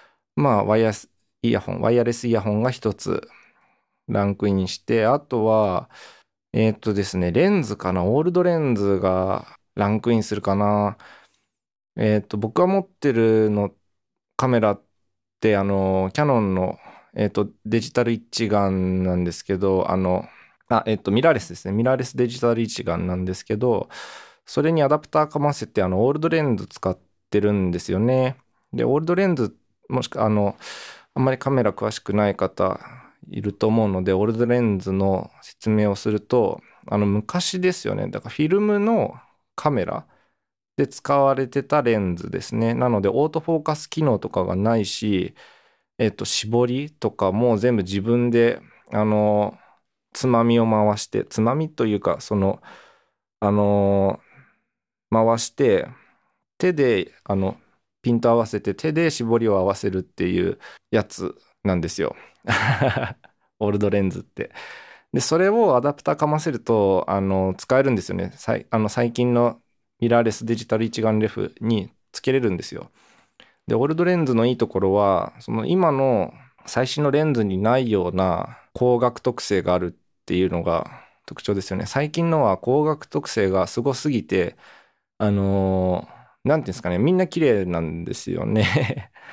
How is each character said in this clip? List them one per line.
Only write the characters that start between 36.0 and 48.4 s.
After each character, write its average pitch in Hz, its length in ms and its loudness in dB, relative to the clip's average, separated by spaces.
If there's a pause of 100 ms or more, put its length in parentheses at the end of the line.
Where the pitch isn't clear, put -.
る 107 100 0
と、 - 400 0 (260)
あ 104 100 -2
の、 104 100 2
昔 107 540 -2
で 180 120 2
す - 140 -10
よ 101 80 -2
ね。 101 140 -4
だ 104 120 -10
か 117 80 -14
ら、 - 60 -12
フ 147 80 0
ィ 156 60 2
ル 196 120 2
ム 208 180 0
の 202 360 0 (400)
カ - 160 0
メ 101 140 0
ラ - 200 -6 (720)
で 143 100 2
使 - 320 -2
わ 135 160 4
れ 131 120 -2
て 139 160 -4
た 151 180 0
レ 117 160 2
ン 92 180 0
ズ - 140 -8
で - 120 -6
す - 140 -8
ね。 113 200 0
な 123 140 0
の 107 120 0
で、 98 80 2
オ - 40 2 (120)
ー 156 40 -2
ト 160 120 -4
フ 165 160 0
ォ - 20 -6
ー 151 40 -8
カ 151 120 -2
ス - 140 -10
機 160 140 -4
能 120 160 2
と - 100 -8
か 92 160 0
が 92 100 -2
な 110 220 2
い 104 80 0
し、 95 500 -2 (600)
え 110 100 2
っ 98 60 -2
と、 - 120 -8
絞 117 420 0
り 135 240 -6
と - 200 -4
か 95 200 -2
も 113 260 2
全 120 200 2
部 98 60 0
自 98 180 -4
分 120 300 0
で、 117 300 2 (320)